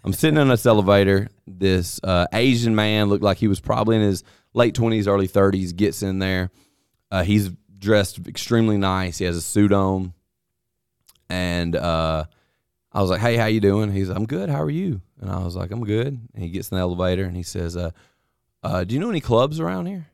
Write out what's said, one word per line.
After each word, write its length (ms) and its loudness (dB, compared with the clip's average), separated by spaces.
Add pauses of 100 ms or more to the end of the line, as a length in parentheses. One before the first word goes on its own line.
I'm 120 -2
sitting 260 2
in 80 6
this 160 2
elevator. 640 4 (180)
This, 560 0
uh, 300 2
Asian 420 2
man 360 2
looked 120 2
like 140 2
he 120 0
was 120 0
probably 360 0
in 60 4
his 220 0 (300)
late 200 2
twenties, 320 0
early 200 2
thirties, 480 0
gets 280 -2
in 180 -4
there. 300 -2 (600)
Uh, 120 -2
he's 280 2 (280)
dressed 480 0
extremely 520 0
nice. 400 -2
He 80 -2
has 100 -2
a 60 -6
suit 300 2
on. 420 0 (1120)
And, 480 -2
uh, 480 -2 (680)
I 80 -2
was 100 2
like, 100 0
"Hey, 160 2
how 100 2
you 140 2
doing?" 320 2
He's 160 -2
like, 100 -4
"I'm 80 -2
good. 220 -6
How 140 -2
are 80 -2
you?" 300 -4 (200)
And 100 -8
I 140 -4
was 100 -6
like, 160 -6
"I'm 140 -6
good." 240 -2 (260)
And 80 -10
he 80 -6
gets 220 -8
in 40 -4
the 60 0
elevator, 420 -2
and 120 -8
he 80 -8
says, 320 -8
uh, 160 -6 (720)
uh, 180 -2
"Do 120 -4
you 60 -2
know 100 -4
any 100 -2
clubs 400 0
around 260 -4
here?" 280 -10